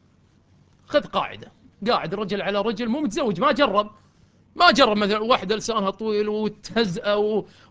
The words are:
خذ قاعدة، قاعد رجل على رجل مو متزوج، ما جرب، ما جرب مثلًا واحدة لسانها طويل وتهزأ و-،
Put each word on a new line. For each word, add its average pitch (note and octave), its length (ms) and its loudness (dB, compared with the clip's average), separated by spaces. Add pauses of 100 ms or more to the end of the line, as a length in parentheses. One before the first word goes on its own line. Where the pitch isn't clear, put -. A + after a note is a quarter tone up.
(880)
خذ G3+ 140 2
قاعدة، G#2+ 500 -6 (360)
قاعد E3+ 280 -2
رجل G3+ 260 -4
على G3 200 -2
رجل A3+ 280 -4
مو C#4 120 -2
متزوج، A3+ 380 -2
ما C#4 120 2
جرب، G#3+ 400 0 (640)
ما F4 160 6
جرب A3 260 4
مثلًا G#3 220 2
واحدة A3 360 0
لسانها G#3 340 -2
طويل G#3+ 400 -2
وتهزأ G#3+ 840 -2
و-، G#3 340 0 (240)